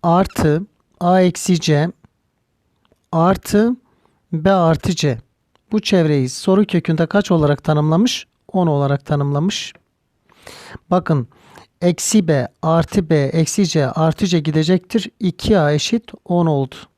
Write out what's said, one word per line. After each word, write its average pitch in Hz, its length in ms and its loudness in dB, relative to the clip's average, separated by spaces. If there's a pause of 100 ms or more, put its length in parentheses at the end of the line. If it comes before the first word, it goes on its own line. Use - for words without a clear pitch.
artı 170 600 0 (380)
A 180 200 4
eksi 180 400 0
C 151 300 0 (1200)
artı 196 640 2 (560)
B 165 200 0
artı 170 440 2
C. 131 220 -2 (540)
Bu 214 80 0
çevreyi 151 480 2
soru 190 360 0
kökünde 165 420 0
kaç 202 240 -2
olarak 151 340 2
tanımlamış? 160 640 0 (260)
On 185 140 0
olarak 143 400 -2
tanımlamış. 143 680 -4 (1160)
Bakın 160 380 0 (520)
eksi 175 480 0
B 135 200 0 (140)
artı 165 480 0
B 160 60 4
eksi 156 500 0
C 147 240 -2
artı 160 360 0
C 175 140 0
gidecektir. 160 680 -2 (100)
İki 202 380 0
A 147 140 2
eşit 220 400 -4 (120)
on 175 220 0
oldu. 139 280 -2 (240)